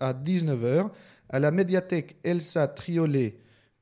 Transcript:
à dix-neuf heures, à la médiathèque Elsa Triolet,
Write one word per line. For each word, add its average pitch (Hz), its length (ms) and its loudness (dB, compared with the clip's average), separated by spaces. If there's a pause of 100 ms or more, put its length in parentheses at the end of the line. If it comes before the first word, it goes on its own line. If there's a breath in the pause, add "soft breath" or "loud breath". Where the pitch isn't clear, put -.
à 131 120 -2
dix-neuf 147 520 -2
heures, 170 260 2 (400 loud breath)
à 135 60 -2
la 147 140 4
médiathèque 180 720 0
Elsa 165 440 0
Triolet, 143 680 0 (440 soft breath)